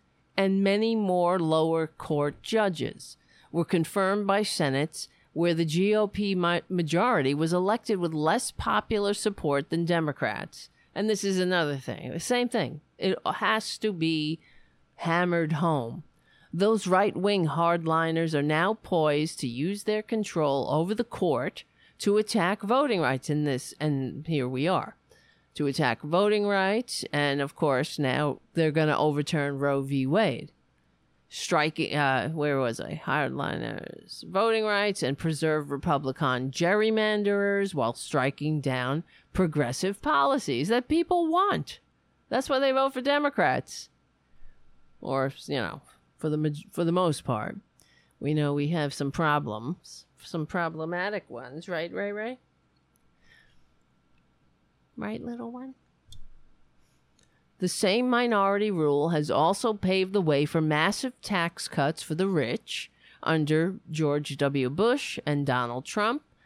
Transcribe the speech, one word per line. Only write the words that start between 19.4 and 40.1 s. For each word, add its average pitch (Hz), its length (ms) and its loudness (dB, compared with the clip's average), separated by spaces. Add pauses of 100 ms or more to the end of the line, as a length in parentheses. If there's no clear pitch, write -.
to 131 80 -4
use 160 360 -4
their 214 180 0
control 156 680 0
over 170 240 0
the 226 80 -2
court 151 600 -2 (360)
to 208 160 4
attack 202 460 2
voting 240 380 2
rights 131 280 0
in 151 140 0
this, 139 380 -2
and 143 480 -2
here 143 180 0
we 131 220 -2
are, 139 280 -2 (580)
to 147 120 -2
attack 135 340 0
voting 202 460 2
rights, 202 640 0
and 143 280 0
of 139 160 -4
course 139 420 0
now 139 420 0 (140)
they're 160 160 2
gonna 156 260 2
overturn 143 600 0
Roe 139 240 2
v. 135 240 -2
Wade. 160 460 0 (760)
Striking, 156 680 -2
uh, 131 340 2
where 147 300 0
was 120 180 -2
I? - 260 -8
Hardliners, 131 1200 -4
voting 220 360 2
rights, 208 380 0
and 143 160 0
preserve 156 540 0
Republican 135 800 0
gerrymanderers 202 1200 2
while 117 200 0
striking 143 640 -2
down 131 420 -2 (300)
progressive 151 680 0
policies 269 680 2